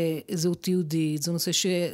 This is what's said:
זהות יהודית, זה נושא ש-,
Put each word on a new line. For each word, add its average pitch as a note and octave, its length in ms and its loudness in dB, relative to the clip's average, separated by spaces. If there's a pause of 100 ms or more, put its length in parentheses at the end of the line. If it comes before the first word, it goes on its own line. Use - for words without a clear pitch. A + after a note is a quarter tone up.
(320)
זהות F3 360 0
יהודית, D#3+ 540 2
זה E3+ 100 -2
נושא E3+ 200 0
ש-, - 160 0 (260)